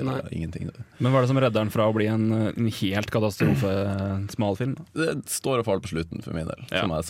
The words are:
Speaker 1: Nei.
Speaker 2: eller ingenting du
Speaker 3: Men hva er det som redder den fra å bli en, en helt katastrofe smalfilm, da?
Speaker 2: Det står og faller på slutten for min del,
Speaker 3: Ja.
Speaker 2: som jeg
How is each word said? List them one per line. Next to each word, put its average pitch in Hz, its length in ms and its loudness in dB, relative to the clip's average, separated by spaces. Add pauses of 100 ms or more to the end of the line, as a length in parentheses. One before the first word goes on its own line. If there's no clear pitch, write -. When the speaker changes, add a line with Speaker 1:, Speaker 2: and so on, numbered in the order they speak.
Speaker 1:
Nei. 131 80 -2
Speaker 2:
eller - 200 -8
ingenting 82 360 -6
du - 80 -16 (240)
Speaker 3:
Men 127 80 4
hva 135 80 6
er 123 80 4
det 127 60 2
som 135 100 4
redder 110 160 4
den 107 160 0
fra 110 140 4
å 107 60 2
bli 107 120 2
en, 110 220 2 (180)
en 113 320 0
helt 101 320 0
katastrofe 104 640 2 (580)
smalfilm, 113 480 -2
da? - 160 -18
Speaker 2:
Det 147 400 -2
står 135 240 0
og 113 80 -2
faller 98 160 2
på - 80 -10
slutten 82 320 -4
for - 160 -6
min 80 80 -4
del, - 240 -8
Speaker 3:
Ja. 92 140 2
Speaker 2:
som 82 100 0
jeg 80 140 -2